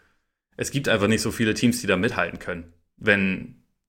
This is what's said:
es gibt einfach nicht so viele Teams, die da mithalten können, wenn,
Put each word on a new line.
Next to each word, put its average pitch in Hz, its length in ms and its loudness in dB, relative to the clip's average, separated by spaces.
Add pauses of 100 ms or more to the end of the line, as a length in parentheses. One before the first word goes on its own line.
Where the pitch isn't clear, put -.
(580)
es - 140 -4
gibt 143 180 -2
einfach 101 180 4
nicht 110 140 2
so 113 100 -2
viele 110 220 0
Teams, 117 260 2
die 98 80 -6
da 98 80 2
mithalten 90 440 -2
können, 85 340 -10 (240)
wenn, 98 640 0 (260)